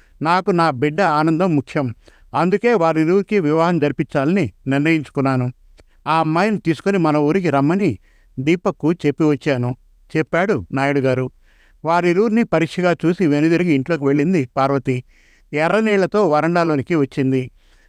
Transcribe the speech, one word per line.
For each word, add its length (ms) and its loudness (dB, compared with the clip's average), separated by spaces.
నాకు 300 0
నా 180 2
బిడ్డ 320 -2
ఆనందం 540 2
ముఖ్యం. 400 -4
అందుకే 380 0
వారిరువురికి 640 0
వివాహం 400 2
జరిపించాలని 720 -2
నిర్ణయించుకున్నాను. 840 -2
ఆ 120 0
అమ్మాయిని 400 0
తీసుకుని 380 -2
మన 200 2
ఊరికి 320 0
రమ్మని 480 0
దీపక్కు 540 0
చెప్పి 300 -2
వచ్చాను," 520 0
చెప్పాడు 540 -2
నాయుడు 280 0
గారు. 320 -2
వారిరువురిని 580 2
పరీక్షగా 520 0
చూసి 220 0
వెనుదిరిగి 460 2
ఇంట్లోకి 320 -2
వెళ్ళింది 520 0
పార్వతి. 460 -2
ఎర్రనీళ్లతో 760 0
వరండాలోనికి 640 0
వచ్చింది. 560 -2